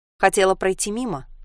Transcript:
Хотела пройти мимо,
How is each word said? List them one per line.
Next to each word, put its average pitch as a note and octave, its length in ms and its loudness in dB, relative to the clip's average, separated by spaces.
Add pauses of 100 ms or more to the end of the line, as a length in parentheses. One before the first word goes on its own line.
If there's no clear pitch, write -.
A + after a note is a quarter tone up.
(180)
Хотела F#3+ 380 4
пройти F#3+ 340 -2
мимо, G#3 360 -6 (180)